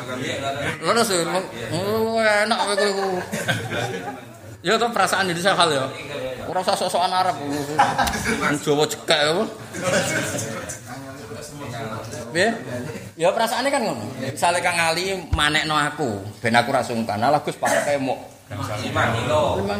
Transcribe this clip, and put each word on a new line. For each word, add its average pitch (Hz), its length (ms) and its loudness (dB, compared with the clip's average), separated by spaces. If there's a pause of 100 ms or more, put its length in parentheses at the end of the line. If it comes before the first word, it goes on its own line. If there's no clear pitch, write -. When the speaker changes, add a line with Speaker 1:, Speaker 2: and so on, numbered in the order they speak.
(840)
Speaker 1:
Lho, 175 80 4
terus, 196 320 2 (480)
oh, 220 480 0
enak 214 380 4 (100)
kowe, 208 80 0
kowe. 196 400 2 (1400)
Ya, 185 160 2
toh, 226 160 2
perasaan 190 400 2
Indonesia 175 240 2
hal, 170 160 6
ya. 131 140 2 (680)
Ora 185 80 0
usah 190 160 2
sok-sokan 185 400 2
Arab. 185 240 2
Wong 147 1200 0
Jawa 147 320 2
cekek, - 280 2 (120)
apa? 190 120 2 (3000)
Piye? 190 140 4 (680)
Ya, 165 160 2
perasaane 233 400 0
kan 254 160 2
ngono. 123 160 -4 (160)
Misale 175 400 0
Kang 175 160 2
Ali 170 400 2 (160)
manekno 151 480 2
aku, 143 400 0 (240)
ben 117 160 4
aku 117 160 4
ra 123 80 4
sungkan. 110 400 -2
Alah, 143 160 6
Gus, 160 160 -4
pakai 143 440 2
mok - 400 -4 (100)
Speaker 2:
Lima 104 540 -2 (100)
kilo. - 480 2
Speaker 1:
Lima 202 180 0